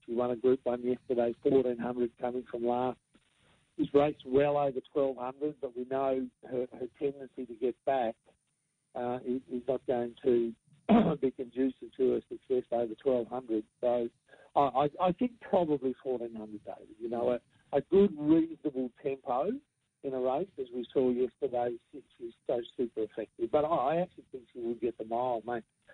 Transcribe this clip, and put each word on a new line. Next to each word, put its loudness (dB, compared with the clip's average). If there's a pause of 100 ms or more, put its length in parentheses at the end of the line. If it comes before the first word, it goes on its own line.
She -8
won 0
a -2
Group 2
One -2
yesterday, 0
fourteen 2
hundred -2 (100)
coming -4
from -4
last. 0 (800)
She's 0
raced 4
well 4
over 0 (120)
twelve 0
hundred, -6
but -8
we -6
know 0 (240)
her, -4 (120)
her -8 (120)
tendency -6
to -12
get -2 (120)
back, 0 (800)
uh, -4
is, -2 (100)
is -6
not 0
going 0 (100)
to 4 (360)
<clears throat> 6
be 2
conducive -4
to 4
her 2
success -4
over -2 (100)
twelve 2
hundred. -4 (160)
So 0 (460)
I, 4
I, 4 (120)
I 4
think -2
probably 0
fourteen -4
hundred, -12
David. -14
You -8
know, 0
a, -4
a 2
good, 6
reasonable 2 (120)
tempo -2 (560)
in -4
a -4
race, 0 (140)
as -6
we -6
saw 4
yesterday, -2 (160)
she, -16 (160)
she's -12 (120)
so 0 (160)
super -4
effective. -6
But 2
I, 0
I 2
actually -10
think -14
she -12
would -4
get -4
the -8
mile, -2
mate. -6 (300)